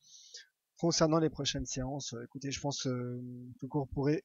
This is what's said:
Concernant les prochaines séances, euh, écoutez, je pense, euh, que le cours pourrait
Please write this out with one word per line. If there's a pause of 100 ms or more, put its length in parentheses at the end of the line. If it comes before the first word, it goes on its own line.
(760)
Concernant
les
prochaines
séances,
euh,
écoutez,
je
pense,
euh, (380)
que
le
cours
pourrait